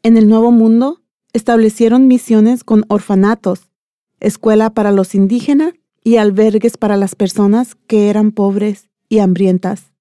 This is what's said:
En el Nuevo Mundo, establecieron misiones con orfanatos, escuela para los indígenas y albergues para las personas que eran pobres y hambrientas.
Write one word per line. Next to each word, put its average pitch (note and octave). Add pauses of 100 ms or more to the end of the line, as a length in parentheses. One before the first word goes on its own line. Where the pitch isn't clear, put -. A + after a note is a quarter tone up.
En A3+
el A3
Nuevo A3+
Mundo, A#3 (320)
establecieron A#3
misiones A#3+
con G#3+
orfanatos, G3+ (500)
escuela G#3+
para G#3
los G3
indígenas B3 (280)
y A3+
albergues G#3+
para G#3+
las G3
personas G#3 (120)
que G#3
eran G#3+
pobres G3+ (220)
y G#3+
hambrientas. F#3